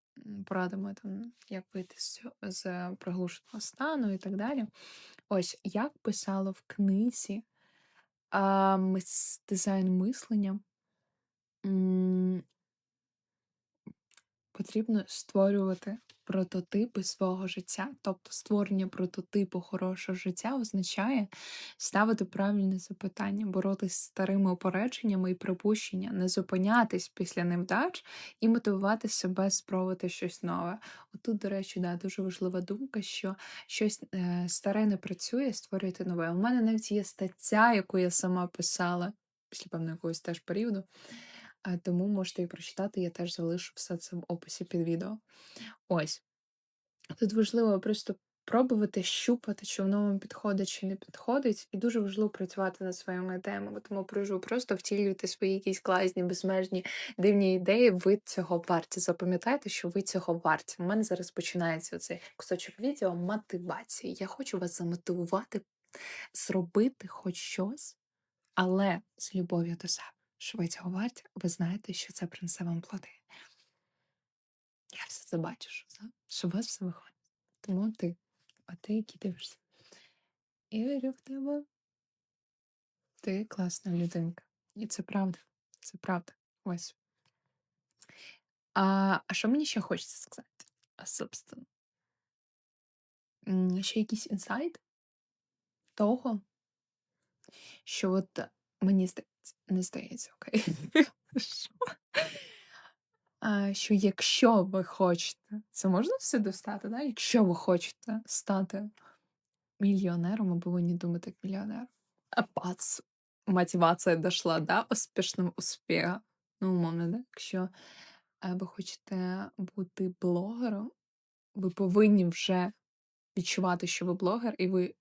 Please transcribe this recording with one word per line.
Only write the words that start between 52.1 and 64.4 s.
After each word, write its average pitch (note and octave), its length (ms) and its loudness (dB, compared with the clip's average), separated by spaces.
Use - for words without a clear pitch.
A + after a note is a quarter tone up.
працювати F#3+ 540 -4
над F#3 120 -4
своїми F#3 400 -4
ідеями. G3+ 400 -6
От G#3 80 -10
тому G3 200 -4
прошу, G3 360 -2
просто A3+ 360 -2
втілюйте G3 520 -2
свої F#3+ 260 0
якісь G3 260 -2
класні, F#3 440 2
безмежні, F#3 640 0
дивні G3 380 6
ідеї G3+ 360 6
ви F#3+ 340 4
цього E3+ 420 -2
варті. E3+ 320 0
Запам'ятайте, F3+ 720 0
що - 200 -4
ви G3 120 -2
цього F3 420 -2
варті. D#3 360 2
У F3+ 40 -2
мене G#3+ 200 2
зараз F3+ 280 -2
починається E3 640 -2
оцей E3+ 260 -8
кусочок - 440 -6
відео G#3+ 360 -2
мотивації. F3+ 1040 -6
Я F#3+ 80 -4
хочу G#3+ 320 -6